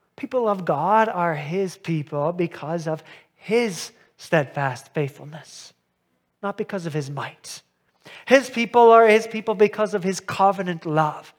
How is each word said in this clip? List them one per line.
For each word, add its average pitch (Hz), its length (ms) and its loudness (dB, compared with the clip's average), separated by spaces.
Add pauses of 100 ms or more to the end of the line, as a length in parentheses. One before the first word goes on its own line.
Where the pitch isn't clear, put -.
(140)
people 240 340 -4
of 190 160 -2
God, 185 440 2
are 175 260 -2
his 170 420 -6
people 151 560 -4
because 170 540 -6
of 156 160 -6 (320)
his 214 560 -4 (260)
steadfast 139 800 -4
faithfulness, 143 800 -10 (720)
not 202 140 -6
because 202 300 -6
of 151 60 -8
his 143 160 -4
might. - 540 -12 (640)
His 254 240 4
people 233 400 4
are 226 160 8
his 220 200 4
people 220 280 -6
because 208 400 0
of 190 80 -4
his 185 180 -4
covenant 190 640 -2
love, 151 540 -2